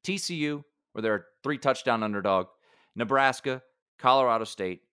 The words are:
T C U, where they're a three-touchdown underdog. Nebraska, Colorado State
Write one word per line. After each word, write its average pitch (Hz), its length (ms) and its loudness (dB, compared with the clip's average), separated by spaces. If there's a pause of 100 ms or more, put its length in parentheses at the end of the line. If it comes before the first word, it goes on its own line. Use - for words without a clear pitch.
T 190 140 -4
C 175 180 -6
U, 147 300 -4 (280)
where 110 80 -8
they're 110 140 0
a 92 100 -8 (180)
three-touchdown 131 580 0
underdog. 98 460 0 (480)
Nebraska, 131 680 0 (360)
Colorado 127 460 4
State 92 480 -8